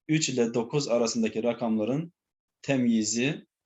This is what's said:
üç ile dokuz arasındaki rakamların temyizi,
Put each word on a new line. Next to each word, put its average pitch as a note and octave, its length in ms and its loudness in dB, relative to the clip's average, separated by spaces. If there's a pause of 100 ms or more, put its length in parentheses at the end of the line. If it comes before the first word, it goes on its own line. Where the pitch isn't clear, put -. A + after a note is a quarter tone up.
üç D#3 200 2
ile A#2+ 260 0
dokuz B2 340 -2
arasındaki A2+ 540 0
rakamların A#2 720 -2 (500)
temyizi, A#2+ 840 0 (200)